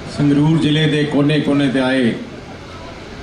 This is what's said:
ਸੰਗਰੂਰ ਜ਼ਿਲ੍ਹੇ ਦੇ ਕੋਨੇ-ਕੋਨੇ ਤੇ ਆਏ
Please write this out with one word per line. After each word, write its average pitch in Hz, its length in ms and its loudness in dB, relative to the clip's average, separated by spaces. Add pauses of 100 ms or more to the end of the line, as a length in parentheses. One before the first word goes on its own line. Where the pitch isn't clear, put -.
(160)
ਸੰਗਰੂਰ 147 440 4
ਜ਼ਿਲ੍ਹੇ 151 280 2
ਦੇ 147 160 0
ਕੋਨੇ-ਕੋਨੇ 143 640 2
ਤੇ 131 120 0
ਆਏ 127 340 2 (1080)